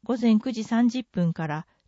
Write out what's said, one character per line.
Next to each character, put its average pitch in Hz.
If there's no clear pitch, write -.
午 254
前 226
九 254
時 226
三 233
十 247
分 170
か 160
ら 156